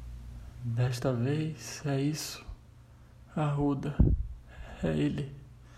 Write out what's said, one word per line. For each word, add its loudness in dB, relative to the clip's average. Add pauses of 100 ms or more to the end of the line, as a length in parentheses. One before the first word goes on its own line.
(640)
Desta 2
vez 0
é 2
isso. -2 (880)
Arruda. 2 (880)
É 2
ele. 0 (420)